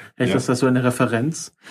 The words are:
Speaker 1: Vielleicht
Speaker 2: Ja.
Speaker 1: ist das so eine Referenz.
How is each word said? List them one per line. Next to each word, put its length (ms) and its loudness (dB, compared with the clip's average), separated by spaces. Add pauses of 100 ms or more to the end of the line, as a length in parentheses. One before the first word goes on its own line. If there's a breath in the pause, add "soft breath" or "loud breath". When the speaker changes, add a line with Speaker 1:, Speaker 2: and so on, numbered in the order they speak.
(160 loud breath)
Speaker 1:
Vielleicht 180 0
Speaker 2:
Ja. 40 2
Speaker 1:
ist 100 -2
das 120 0
so 80 4
eine 160 2
Referenz. 720 -2 (160 loud breath)